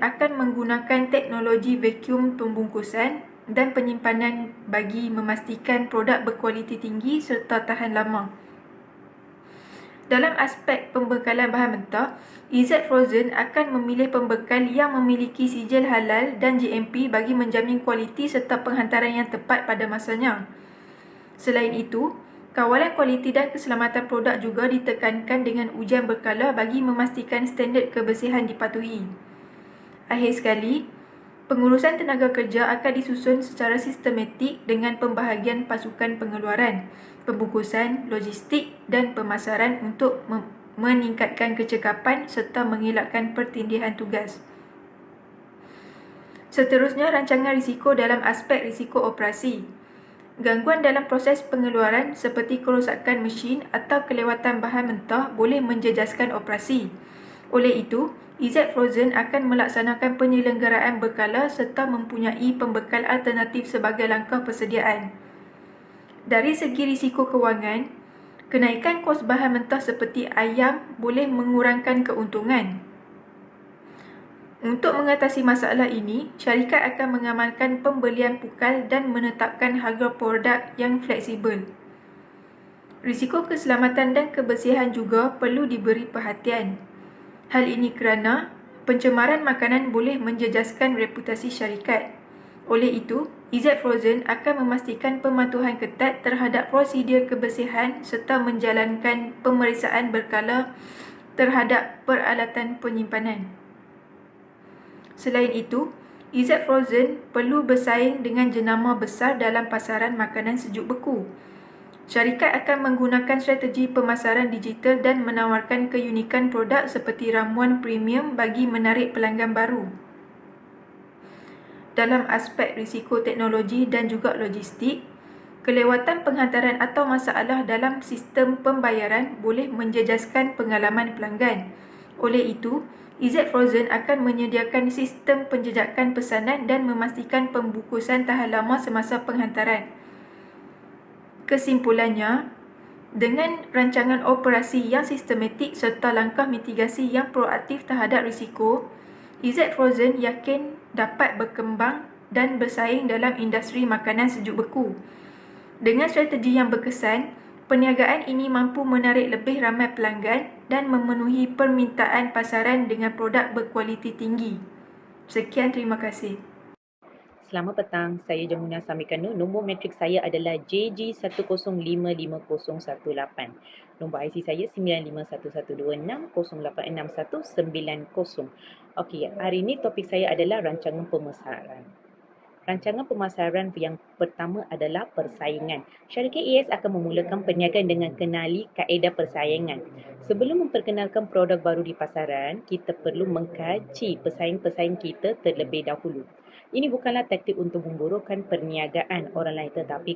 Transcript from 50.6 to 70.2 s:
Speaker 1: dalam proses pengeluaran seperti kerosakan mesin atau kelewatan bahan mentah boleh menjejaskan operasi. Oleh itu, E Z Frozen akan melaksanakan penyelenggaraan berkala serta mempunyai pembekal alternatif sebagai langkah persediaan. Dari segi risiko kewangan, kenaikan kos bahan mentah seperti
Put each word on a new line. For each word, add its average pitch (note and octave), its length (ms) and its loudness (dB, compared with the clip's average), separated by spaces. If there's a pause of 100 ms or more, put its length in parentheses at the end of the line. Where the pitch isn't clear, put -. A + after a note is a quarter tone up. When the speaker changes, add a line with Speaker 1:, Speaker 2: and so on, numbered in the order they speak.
Speaker 1:
dalam C#4 240 4
proses C#4 400 2
pengeluaran A#3+ 720 2
seperti B3 480 -2
kerosakan B3 640 2
mesin B3 480 -4
atau B3 320 0
kelewatan A#3 560 0
bahan B3 240 0
mentah A3+ 480 0
boleh A#3 240 4
menjejaskan A#3 720 0
operasi. G#3 560 -2 (640)
Oleh B3 320 4
itu, C4+ 320 -2 (240)
E B3 80 0
Z C#4+ 240 4
Frozen B3 480 4
akan B3+ 320 0
melaksanakan B3 640 0
penyelenggaraan A#3+ 880 2
berkala A3+ 480 0
serta B3+ 400 -2
mempunyai A#3 640 -2
pembekal A3 480 -2
alternatif A#3+ 640 0
sebagai G#3+ 400 0
langkah A3 320 0
persediaan. G#3+ 720 -2 (1120)
Dari A#3 320 2
segi C#4 320 -2
risiko C4 400 0
kewangan, A3+ 640 0 (560)
kenaikan B3 560 2
kos D4+ 240 0
bahan B3 320 2
mentah C4+ 240 -2
seperti A#3+ 560 -4